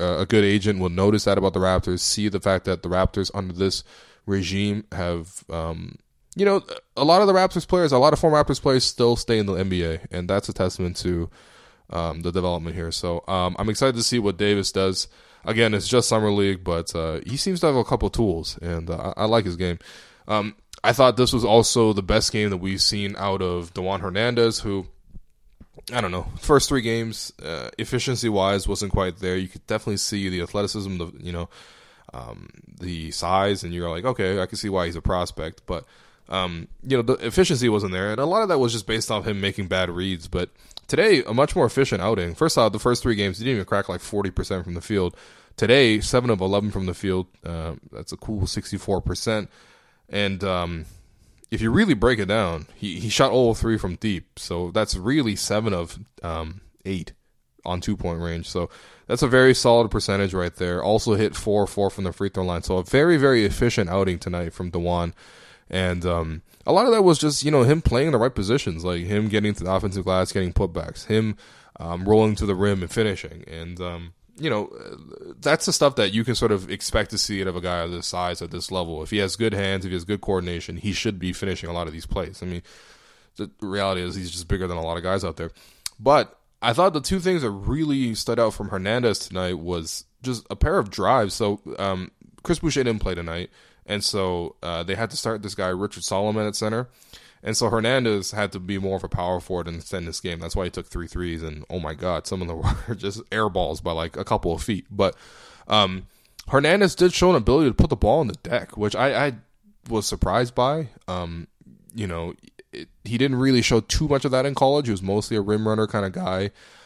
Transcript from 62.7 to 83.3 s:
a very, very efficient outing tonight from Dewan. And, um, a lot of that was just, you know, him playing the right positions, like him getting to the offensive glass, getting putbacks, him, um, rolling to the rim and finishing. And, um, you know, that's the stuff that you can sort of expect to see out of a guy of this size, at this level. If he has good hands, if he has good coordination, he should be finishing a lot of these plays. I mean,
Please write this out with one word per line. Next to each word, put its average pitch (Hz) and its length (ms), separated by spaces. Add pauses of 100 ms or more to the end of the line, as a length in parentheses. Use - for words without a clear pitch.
a 92 60
very, 156 340
very 131 280
efficient 110 440
outing 92 300
tonight 87 340
from 90 160
Dewan. 87 460 (560)
And, 90 340
um, 82 380 (240)
a - 40
lot 190 140
of 254 60
that 220 100
was 175 160
just, 143 260
you 147 60
know, 143 140
him 151 180
playing 139 300
the 127 80
right 123 140
positions, 95 520
like 87 200
him 104 220
getting 104 280
to - 80
the 90 80
offensive 95 340
glass, 92 260
getting 92 220
putbacks, 87 540
him, 107 280 (440)
um, 87 260
rolling 107 300
to 110 100
the 101 100
rim 98 280
and 85 80
finishing. 95 560
And, 85 340
um, 85 320 (280)
you 156 80
know, 107 220 (680)
that's 151 240
the 170 80
stuff 143 240
that 101 160
you 113 100
can 117 100
sort 107 200
of 95 180
expect 101 400
to 107 60
see 98 240
out 95 60
of 90 100
a 90 40
guy 87 180
of 85 120
this 85 160
size, 90 340
at 85 100
this 87 200
level. 82 320
If 78 60
he 107 80
has 98 180
good 110 180
hands, 98 300
if 95 60
he 90 60
has 85 100
good 101 160
coordination, 87 560
he 98 160
should 101 260
be 90 140
finishing 92 360
a 85 40
lot 85 140
of 78 60
these 82 120
plays. - 360
I 95 40
mean, 90 160 (720)